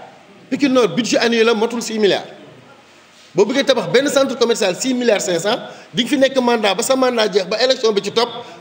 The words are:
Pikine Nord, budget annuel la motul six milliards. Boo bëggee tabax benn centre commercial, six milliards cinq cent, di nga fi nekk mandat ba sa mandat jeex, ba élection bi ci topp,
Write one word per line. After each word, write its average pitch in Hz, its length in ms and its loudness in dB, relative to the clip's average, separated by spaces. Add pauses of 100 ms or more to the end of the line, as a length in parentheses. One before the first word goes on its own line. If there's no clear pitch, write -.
(500)
Pikine 269 240 0
Nord, 220 220 2
budget - 240 0
annuel 233 260 4
la 233 80 4
motul 233 280 -2
six 220 180 -6
milliards. 160 280 2 (1080)
Boo 180 100 4
bëggee 262 200 -2
tabax 233 260 -2
benn 262 160 2
centre 269 300 0
commercial, 233 380 0
six 262 180 -4
milliards 226 320 0
cinq 175 140 -2
cent, 202 200 -2 (340)
di 190 100 -2
nga 233 60 -6
fi 277 80 0
nekk 269 220 2
mandat 233 380 0
ba 226 60 -4
sa 262 120 0
mandat 247 380 0
jeex, 190 140 0
ba 214 140 -4
élection 254 300 2
bi 202 100 0
ci 196 100 -8
topp, 233 180 0 (320)